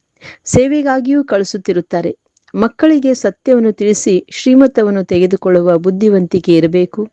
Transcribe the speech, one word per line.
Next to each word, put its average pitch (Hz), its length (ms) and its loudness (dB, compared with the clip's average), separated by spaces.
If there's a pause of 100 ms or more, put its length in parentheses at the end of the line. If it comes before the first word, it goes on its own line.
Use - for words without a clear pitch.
(440)
ಸೇವೆಗಾಗಿಯೂ 269 800 0
ಕಳಿಸುತ್ತಿರುತ್ತಾರೆ. 185 920 -4 (360)
ಮಕ್ಕಳಿಗೆ 262 600 0
ಸತ್ಯವನ್ನು 226 580 0
ತಿಳಿಸಿ 202 580 -2
ಶ್ರೀಮತವನ್ನು 247 760 2
ತೆಗೆದುಕೊಳ್ಳುವ 180 720 0
ಬುದ್ಧಿವಂತಿಕೆ 185 800 0
ಇರಬೇಕು. 180 560 -2